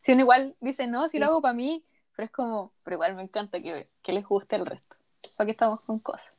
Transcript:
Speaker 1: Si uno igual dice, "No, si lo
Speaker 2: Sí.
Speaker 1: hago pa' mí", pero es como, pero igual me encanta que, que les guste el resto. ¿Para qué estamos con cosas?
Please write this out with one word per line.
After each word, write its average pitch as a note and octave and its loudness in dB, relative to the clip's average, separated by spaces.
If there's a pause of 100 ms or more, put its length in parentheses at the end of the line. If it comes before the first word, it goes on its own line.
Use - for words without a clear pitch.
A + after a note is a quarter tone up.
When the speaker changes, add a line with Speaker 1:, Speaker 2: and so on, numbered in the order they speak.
Speaker 1:
Si C4+ 4
uno B3+ 8
igual C4 6
dice, B3+ -4
"No, B3 -2
si D#4 -4
lo C#4+ 2
Speaker 2:
Sí. D4+ 4
Speaker 1:
hago D#4+ 2
pa' B3+ 2
mí", C#4 -4 (300)
pero G#3+ -8
es - -16
como, A3+ -6 (120)
pero F3+ -8
igual E3+ -2
me F#3 -12
encanta G3 -8
que, D3+ -10 (140)
que F#3+ -4
les G3+ -2
guste G3+ -2
el F3+ -4
resto. - -16 (400)
¿Para G#3 -2
qué G#3+ -4
estamos A3 0
con A3 -6
cosas? - -12